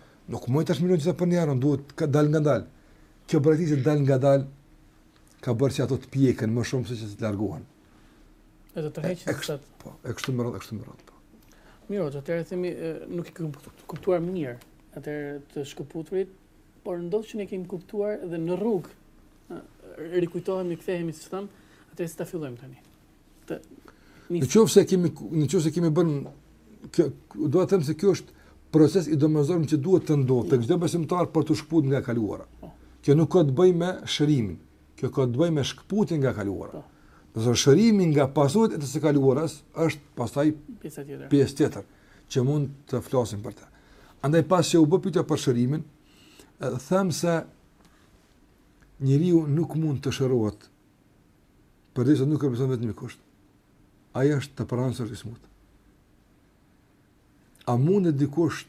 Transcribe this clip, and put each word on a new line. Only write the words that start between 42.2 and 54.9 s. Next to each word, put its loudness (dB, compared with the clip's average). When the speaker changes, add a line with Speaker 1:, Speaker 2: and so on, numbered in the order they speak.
Speaker 1:
që 0
mund 0
të -4
flasim -4
për -12
të. -20
Andaj 4
pas 4
që 4
u 8
bë 4
pyetja 0
për -2
shërimin, 0
e, -6
them 2
se 0
njeriu 4
nuk 0
mund -2
të -4
shërohet -2
përderisa 2
nuk 0
e 0
beson -2
vetëm -4
i -6
kusht. -16
Ai 2
është -4
të -6
parancër -4